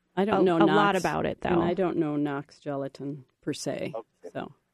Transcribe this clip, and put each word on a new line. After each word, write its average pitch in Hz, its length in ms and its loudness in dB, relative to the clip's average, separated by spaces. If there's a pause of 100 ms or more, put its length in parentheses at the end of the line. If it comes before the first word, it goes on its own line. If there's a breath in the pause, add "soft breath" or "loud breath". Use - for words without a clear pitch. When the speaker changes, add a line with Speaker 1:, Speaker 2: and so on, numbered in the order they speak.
(160)
Speaker 1:
I 185 80 2
don't 202 160 2
Speaker 2:
a, - 40 6
Speaker 1:
know 180 120 4
Speaker 2:
a - 100 6
lot 156 280 4
Speaker 1:
Knox, 185 60 2
Speaker 2:
about 160 260 -2
it, - 160 -4
Speaker 1:
and 175 180 0
Speaker 2:
though. - 40 0
Speaker 1:
I 175 100 0
don't 175 240 -2
know 151 180 0
Knox 143 420 -6
gelatin 139 640 -8 (180)
per 156 100 -6
se. - 420 -6
Speaker 3:
Okay. - 380 -14
Speaker 1:
So. - 200 -10 (220)